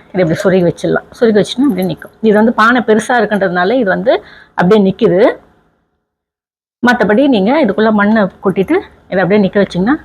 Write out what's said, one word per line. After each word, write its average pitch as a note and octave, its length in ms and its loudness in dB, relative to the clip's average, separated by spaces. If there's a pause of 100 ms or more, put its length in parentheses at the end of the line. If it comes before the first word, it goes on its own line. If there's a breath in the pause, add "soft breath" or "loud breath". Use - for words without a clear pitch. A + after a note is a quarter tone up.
இதை - 160 -4
இப்படி D#3+ 180 -2
சொருகி F#3 240 0
வச்சிடலாம். E3+ 480 -2
சொருகி A3 280 0
வச்சுன்னா B3 280 -2
இப்படி F#3 180 -2
நிக்கும். - 360 -10
இது A3 120 2
வந்து A3 200 2
பானை A3+ 280 2
பெருசா A3+ 340 0
இருக்குன்றதுனால F#3+ 560 -2
இது A#3+ 180 -2
வந்து F#3 240 0 (400 loud breath)
அப்படியே G3+ 300 2
நிக்குது. F#3+ 380 0 (1600)
மத்தபடி A3+ 440 0
நீங்க A3 240 0 (100)
இதுக்குள்ள A3 300 0
மண்ணை G#3 300 2 (200)
கொட்டிட்டு G3 340 -2 (320)
இதை F3+ 140 -4
அப்படியே G3+ 200 2
நிக்க F#3+ 180 -2
வச்சீங்கன்னா G3 460 -2